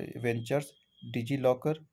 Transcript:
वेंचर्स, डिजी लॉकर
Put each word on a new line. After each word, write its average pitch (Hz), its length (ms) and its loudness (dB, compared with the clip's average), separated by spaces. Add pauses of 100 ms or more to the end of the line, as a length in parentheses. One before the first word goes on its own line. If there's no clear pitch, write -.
(180)
वेंचर्स, 120 540 0 (400)
डिजी 120 260 -2
लॉकर 127 360 4 (200)